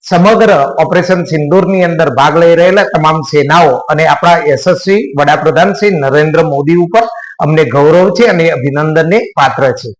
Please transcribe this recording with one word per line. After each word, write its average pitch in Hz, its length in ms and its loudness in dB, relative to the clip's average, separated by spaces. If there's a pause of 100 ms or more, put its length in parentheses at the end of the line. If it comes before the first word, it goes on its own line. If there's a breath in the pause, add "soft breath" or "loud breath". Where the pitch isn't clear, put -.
સમગ્ર 202 420 2 (340)
ઓપરેશન 175 380 -2
સિંદૂરની 175 600 -2
અંદર 165 260 0
ભાગ 143 280 0
લઈ 170 180 4
રહેલા 185 280 2
તમામ 160 380 0
સેનાઓ 147 540 2
અને 151 300 -2
આપણા 165 320 2 (100)
યશસ્વી 180 720 -2
વડાપ્રધાન 151 540 0
શ્રી 208 160 0
નરેન્દ્ર 151 540 0
મોદી 147 320 -2
ઉપર 175 320 0 (320 loud breath)
અમને 156 260 0
ગૌરવ 151 440 2
છે 226 180 0
અને 170 220 0
અભિનંદનને 156 680 -2
પાત્ર 139 520 -2
છે. 117 280 -10